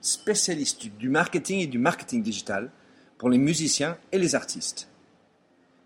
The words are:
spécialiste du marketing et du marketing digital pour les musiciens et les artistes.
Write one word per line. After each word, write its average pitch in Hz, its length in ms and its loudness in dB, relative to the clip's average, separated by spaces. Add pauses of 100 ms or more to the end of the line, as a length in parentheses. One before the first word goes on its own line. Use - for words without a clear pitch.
spécialiste - 880 -2 (100)
du 120 100 -4
marketing 170 520 2
et 175 80 0
du 123 100 -2
marketing 127 420 0
digital 104 480 -4 (480)
pour 123 140 2
les 123 80 8
musiciens 156 580 2 (140)
et 190 80 2
les 170 160 2
artistes. - 540 -6 (960)